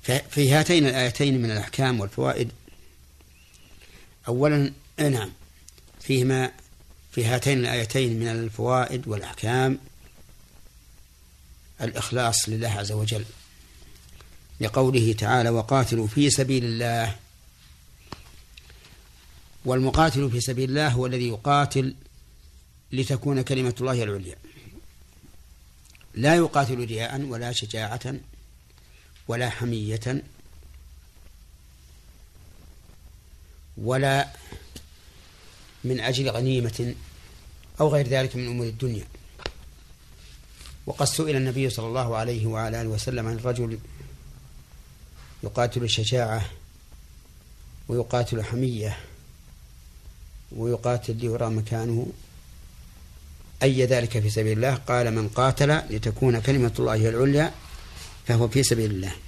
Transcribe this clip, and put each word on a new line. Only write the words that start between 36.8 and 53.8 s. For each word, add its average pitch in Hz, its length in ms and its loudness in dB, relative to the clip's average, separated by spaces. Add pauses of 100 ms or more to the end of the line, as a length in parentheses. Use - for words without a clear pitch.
أو 151 80 6
غير 143 200 2
ذلك 131 280 0
من 123 100 -4
أمور 120 200 -2
الدنيا. 113 400 -4 (1800)
وقد - 200 -2
سئل 156 300 0
النبي 131 340 0
صلى 110 160 -6
الله 117 300 -2
عليه 113 300 -2
وعلى 110 340 -2
آله 113 80 -4
وسلم 113 380 -4
عن 113 80 -2
الرجل 117 440 -2 (1600)
يقاتل 120 480 -2
شجاعة 110 600 0 (1400)
ويقاتل 117 560 -2
حمية 117 560 -4 (1500)
ويقاتل 117 640 -2
ليرى 117 340 -2
مكانه، 113 600 -2 (1500)
أي 131 240 4